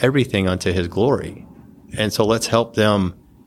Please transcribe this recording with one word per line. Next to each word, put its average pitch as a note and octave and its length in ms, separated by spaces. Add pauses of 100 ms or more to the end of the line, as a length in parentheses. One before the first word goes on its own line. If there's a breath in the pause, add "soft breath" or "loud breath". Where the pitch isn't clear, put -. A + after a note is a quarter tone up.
everything A#2+ 480
unto F#2 240
his F2 140
glory. G2+ 600 (500)
And G#2+ 160
so A2+ 120
let's A2+ 220
help A#2 300
them G#2 420 (280)